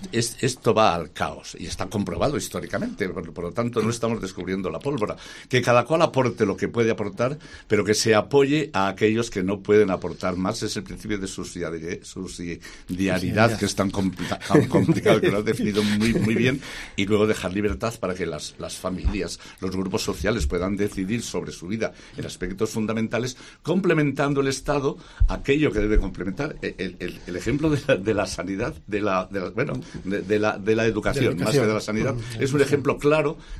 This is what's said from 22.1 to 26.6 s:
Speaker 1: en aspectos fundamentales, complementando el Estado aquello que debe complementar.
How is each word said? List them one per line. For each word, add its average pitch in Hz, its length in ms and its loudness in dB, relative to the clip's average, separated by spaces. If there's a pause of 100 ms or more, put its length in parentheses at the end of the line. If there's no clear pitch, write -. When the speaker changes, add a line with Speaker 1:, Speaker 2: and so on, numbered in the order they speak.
Speaker 1:
en 82 80 -8
aspectos 92 460 -4
fundamentales, 113 680 -2 (260)
complementando 170 380 2 (400)
el 135 60 2
Estado 143 500 0 (300)
aquello 139 440 2
que 104 80 0
debe 107 200 4
complementar. 95 600 -4